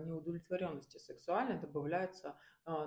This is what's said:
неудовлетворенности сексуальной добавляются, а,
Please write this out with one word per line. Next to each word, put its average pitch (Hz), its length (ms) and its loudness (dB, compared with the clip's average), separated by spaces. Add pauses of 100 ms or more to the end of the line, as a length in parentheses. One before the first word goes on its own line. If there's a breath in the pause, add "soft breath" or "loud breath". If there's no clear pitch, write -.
неудовлетворенности 165 960 -2
сексуальной 202 600 0
добавляются, 151 760 0 (280 loud breath)
а, 156 220 0